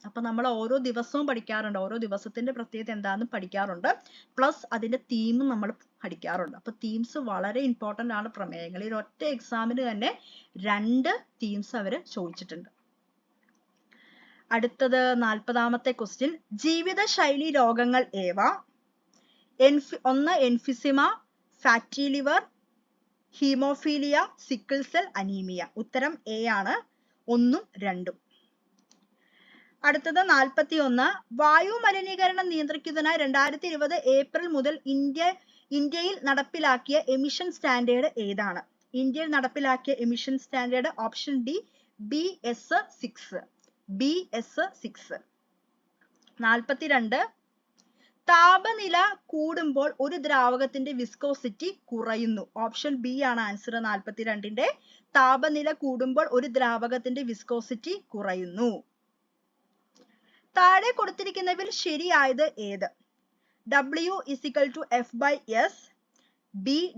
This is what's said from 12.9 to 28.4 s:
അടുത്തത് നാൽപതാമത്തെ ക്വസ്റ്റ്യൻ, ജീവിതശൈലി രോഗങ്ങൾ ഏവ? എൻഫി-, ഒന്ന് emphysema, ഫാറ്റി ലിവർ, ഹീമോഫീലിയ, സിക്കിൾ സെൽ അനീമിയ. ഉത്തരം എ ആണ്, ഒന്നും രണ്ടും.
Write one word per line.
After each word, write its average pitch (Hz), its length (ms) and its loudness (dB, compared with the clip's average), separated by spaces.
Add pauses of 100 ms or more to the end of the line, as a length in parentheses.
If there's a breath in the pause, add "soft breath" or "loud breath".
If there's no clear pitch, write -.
അടുത്തത് 247 680 2
നാൽപതാമത്തെ 240 720 0
ക്വസ്റ്റ്യൻ, 254 480 -4 (140)
ജീവിതശൈലി 330 1000 0
രോഗങ്ങൾ 247 540 4 (100)
ഏവ? 185 200 -2 (1200 soft breath)
എൻഫി-, 277 460 6
ഒന്ന് 277 260 2
emphysema, 277 840 2 (460)
ഫാറ്റി 233 400 2
ലിവർ, 285 420 0 (960)
ഹീമോഫീലിയ, 285 880 2 (200)
സിക്കിൾ 277 340 -4
സെൽ 339 340 -2
അനീമിയ. 190 520 -6 (100)
ഉത്തരം 262 400 -4 (100)
എ 220 180 -4
ആണ്, 220 360 -2 (460)
ഒന്നും 240 340 4 (160)
രണ്ടും. 185 460 -6 (1600 soft breath)